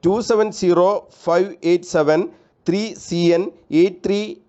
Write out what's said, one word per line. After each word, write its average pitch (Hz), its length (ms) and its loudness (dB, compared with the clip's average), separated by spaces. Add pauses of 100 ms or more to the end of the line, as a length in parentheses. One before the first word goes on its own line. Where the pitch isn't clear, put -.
ടു 202 160 0
സെവൻ 214 300 0
സീറോ 185 580 0 (160)
ഫൈവ് 175 280 0 (100)
എയ്റ്റ് 175 220 0
സെവൻ, 160 440 0 (400)
ത്രീ 202 240 -4 (140)
സി 175 80 -6
എൻ 170 360 2 (200)
എയ്റ്റ് 180 240 2 (100)
ത്രീ 208 300 -4 (140)